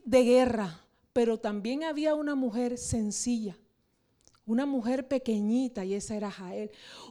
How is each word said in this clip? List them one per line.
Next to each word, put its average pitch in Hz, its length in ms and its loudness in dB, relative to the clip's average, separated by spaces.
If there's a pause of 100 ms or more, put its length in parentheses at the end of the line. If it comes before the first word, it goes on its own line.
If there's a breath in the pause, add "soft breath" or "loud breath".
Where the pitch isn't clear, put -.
de 254 180 6
guerra, 226 560 4 (320)
pero 226 280 2
también 226 440 -4
había 302 300 0
una 294 220 -2
mujer 247 420 -2
sencilla, 220 800 -2 (880)
una 240 220 0
mujer 262 400 -2
pequeñita, 240 760 0
y 190 120 -2
esa 214 200 -6
era 208 140 -4
Jael, 196 400 -8 (420 loud breath)